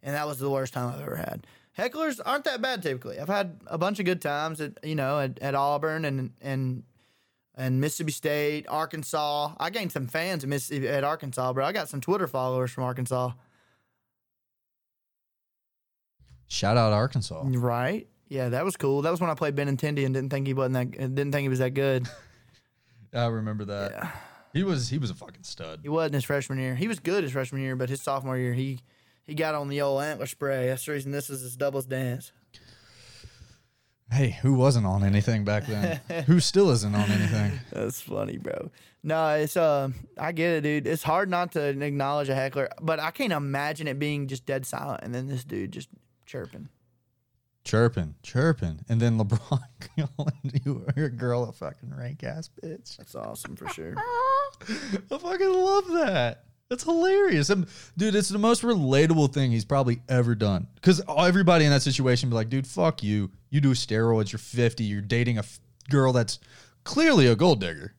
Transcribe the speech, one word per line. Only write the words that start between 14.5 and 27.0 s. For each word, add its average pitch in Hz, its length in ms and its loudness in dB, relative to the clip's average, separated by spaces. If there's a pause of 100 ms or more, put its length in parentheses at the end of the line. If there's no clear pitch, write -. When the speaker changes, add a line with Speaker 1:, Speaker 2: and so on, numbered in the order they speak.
Speaker 2:
Shout 104 280 2
out 113 160 6
Arkansas. 110 540 -2
Speaker 1:
Right? 123 640 -2 (200)
Yeah, 127 220 -4
that 131 140 -2
was 190 120 -4
cool. 139 260 0
That 160 80 0
was 175 100 -2
when 175 100 0
I 156 40 0
played 147 220 -2
Benintendi 143 480 -2
and 131 100 0
didn't 131 160 -2
think 139 160 -2
he 135 80 -2
wasn't 131 200 0
that, 127 400 -4
didn't 143 180 -2
think 143 100 0
he 139 60 0
was 127 120 0
that 127 140 2
good. 135 320 0 (540)
Speaker 2:
<laughs> - 540 -20
I 120 120 0
remember 107 400 -4
that. 101 260 -6
Speaker 1:
Yeah. 151 180 -8 (440)
Speaker 2:
He 160 80 2
was, 147 260 0
he 131 100 -2
was 123 120 -2
a 90 40 -6
fucking - 300 -20
stud. 80 380 -14
Speaker 1:
He 143 60 -12
wasn't 156 260 0
his 131 100 0
freshman 139 340 -2
year. 131 160 -2
He 160 140 -2
was 214 120 -4